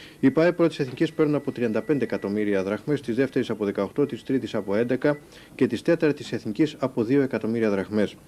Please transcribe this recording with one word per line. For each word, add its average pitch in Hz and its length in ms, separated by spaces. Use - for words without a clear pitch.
Οι 135 100
παε 165 220
πρώτης 165 260
εθνικής 147 340
παίρνουν 151 220
από 139 180
τριάντα 113 300
πέντε 139 220
εκατομμύρια 101 580
δραχμές, 107 380
της 117 140
δεύτερης 131 360
από 107 140
δεκαοκτώ, 101 420
της - 160
τρίτης 120 320
από 98 200
έντεκα 127 440
και 127 120
της 107 160
τέταρτης 160 500
εθνικής 135 460
από 127 260
δύο 135 180
εκατομμύρια 113 480
δραχμές. 101 460